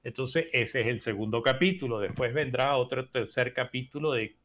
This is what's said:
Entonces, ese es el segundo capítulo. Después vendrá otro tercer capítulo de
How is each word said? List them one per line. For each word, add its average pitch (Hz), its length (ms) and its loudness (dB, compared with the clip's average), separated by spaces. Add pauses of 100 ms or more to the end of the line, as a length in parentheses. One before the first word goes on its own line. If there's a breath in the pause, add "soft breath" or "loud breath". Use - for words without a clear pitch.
Entonces, 131 500 -2
ese 123 280 2
es 110 80 2
el 120 140 -2
segundo 110 380 -2
capítulo. 135 600 2
Después 117 340 -2
vendrá 139 420 2
otro 131 320 -2
tercer 123 460 -2
capítulo 131 580 -4
de 110 220 -2 (100)